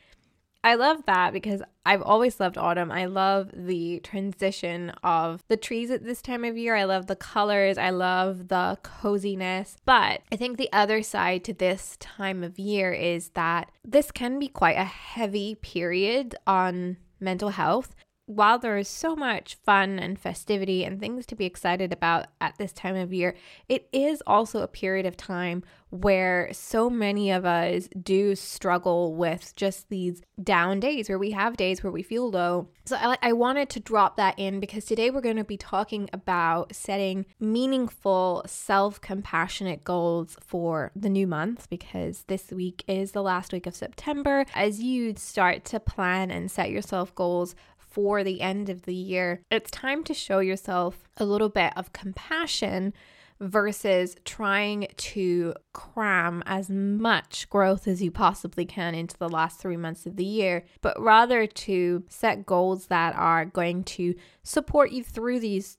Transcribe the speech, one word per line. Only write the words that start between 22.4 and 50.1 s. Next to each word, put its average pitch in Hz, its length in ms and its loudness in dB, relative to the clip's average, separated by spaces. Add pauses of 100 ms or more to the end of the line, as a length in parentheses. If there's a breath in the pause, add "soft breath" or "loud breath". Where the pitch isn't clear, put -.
at - 160 -4
this 202 160 -8
time 185 200 -6
of 185 160 -4
year, 180 240 0 (360 loud breath)
it - 200 -2
is 285 360 0
also 214 340 2
a - 80 -4
period 190 380 -2
of 175 100 -4
time 180 460 -6 (260 soft breath)
where 185 640 2
so 233 380 0
many 202 400 0
of 185 160 2
us 175 420 0 (140)
do 196 320 4
struggle 175 800 0
with 165 420 -2
just 196 320 -4
these 180 320 -4 (220)
down 185 360 4
days, 254 300 -2
where 190 100 -2
we 202 120 -2
have 214 260 -2
days 190 260 0
where 196 80 -4
we 170 120 -6
feel 233 280 -4
low. 175 380 0 (160)
So 254 120 -4
I, 240 260 2
I 233 100 4
wanted 262 380 2
to 220 100 -8
drop 208 380 4
that 190 200 2
in 196 220 -4
because 208 240 -8
today 226 260 2
we're 269 120 -2
gonna 220 200 0
be 208 140 -8
talking 202 560 -4
about 170 640 0
setting 196 500 -2 (160)
meaningful, 214 1080 0
self-compassionate 196 1400 -2
goals 170 600 -2
for 165 500 -4
the 196 140 -4
new 196 180 2
month, 180 440 -4
because 175 540 -8
this - 260 -6
week 180 360 -8
is 196 260 -2
the 202 100 -2
last 185 320 -2
week 180 120 -6
of 180 80 -10
September. 285 720 -2 (100)
As 208 280 0
you 240 340 -2
start - 500 0
to 220 140 -4
plan 185 500 -2
and 175 200 -6
set - 200 -2
yourself 190 440 -4
goals 175 400 0 (440 soft breath)
for 202 240 2
the 190 200 -2
end 196 260 -2
of 180 140 -8
the 180 120 -6
year, 180 560 -2
it's 220 200 0
time 285 340 -4
to 311 100 -4